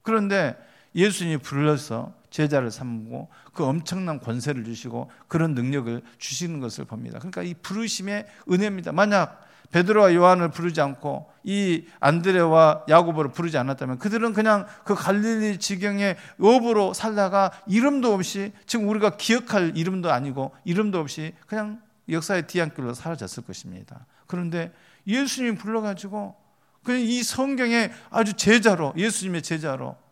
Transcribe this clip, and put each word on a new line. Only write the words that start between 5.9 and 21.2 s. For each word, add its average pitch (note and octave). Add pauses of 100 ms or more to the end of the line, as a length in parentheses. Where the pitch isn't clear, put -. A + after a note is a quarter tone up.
주시는 E3
것을 B2+
봅니다. A#2+
그러니까 F3+
이 F3
부르심의 G#3 (240)
은혜입니다. F#3
만약 F#3+ (260)
베드로와 F#3
요한을 F3
부르지 E3
않고 C#3 (120)
이 F#3+ (140)
안드레와 D#3+
야고보를 D#3
부르지 E3
않았다면 C3
그들은 A3
그냥 G#3 (180)
그 G#3
갈릴리 G#3
지경의 G3+ (220)
어부로 A3
살다가 G3 (160)
이름도 B3
없이, G3 (140)
지금 G#3+
우리가 G#3
기억할 G#3+
이름도 F3
아니고 C3+ (100)
이름도 F#3
없이 D#3 (120)